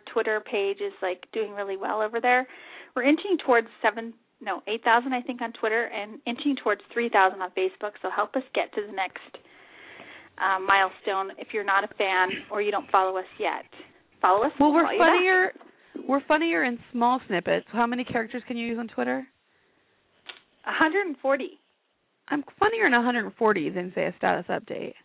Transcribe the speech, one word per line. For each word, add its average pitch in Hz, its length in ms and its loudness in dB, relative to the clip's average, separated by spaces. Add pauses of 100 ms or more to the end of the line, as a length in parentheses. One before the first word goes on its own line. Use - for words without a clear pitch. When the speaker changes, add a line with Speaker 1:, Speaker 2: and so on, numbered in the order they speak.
(120)
Speaker 1:
Twitter 220 280 -2
page 202 400 -4
is, 196 220 -6
like, 185 300 -6
doing 208 200 -4
really 202 240 -8
well 196 240 -4
over 220 200 -2
there. 247 280 2 (460)
We're 247 80 -4
inching 320 420 2
towards 233 240 4 (140)
seven 226 320 -2 (260)
no, 196 280 -8
eight 226 160 -6
thousand, 240 300 4
I 247 80 -4
think, 247 200 -10
on 233 100 -6
Twitter 226 400 -2
and 214 340 -10
inching 247 360 -2
towards 202 180 0 (120)
three 233 160 -2
thousand 190 340 4
on 185 80 -8
Facebook. 190 420 -4 (100)
So 185 120 -4
help 208 220 -2
us 262 60 -2 (120)
get - 200 -2
to 214 120 -4
the 208 60 -16
next, 190 280 -6 (1160)
uh, 190 220 0
milestone 190 760 0
if - 140 -14
you're 208 120 -4
not 196 200 2
a 214 100 -8
fan 185 340 2 (220)
or 202 120 -4
you 208 80 0
don't 202 200 -4
follow 190 280 4
us 185 60 -6 (140)
yet. 175 260 -4 (560)
Follow 202 260 4
us, 311 140 -2
Speaker 2:
Well, 294 120 6
Speaker 1:
we'll 330 100 6
Speaker 2:
we're - 20 4
Speaker 1:
follow - 100 0
you 202 60 0
back. 339 160 8
Speaker 2:
funnier. 370 360 4 (560)
We're 277 200 2
funnier 320 360 2
in 240 140 -4 (140)
small 240 360 2
snippets. - 440 -2
How 233 140 2
many 240 180 -4
characters 226 420 -6
can 240 100 -8
you 233 100 -6
use 233 120 -4
on 233 100 -8
Twitter? 254 380 -4 (1400)
Speaker 1:
A - 60 -6
hundred 349 340 2
and 294 120 -6
forty. 269 400 -2 (680)
Speaker 2:
I'm 285 140 -4 (160)
funnier 440 280 2
in 269 80 4
a 240 80 4
hundred 233 360 -2
forty 196 320 2
than, 180 240 -6
say, 165 120 -2
a 180 120 -4
status 175 320 0
update. - 440 -8 (100)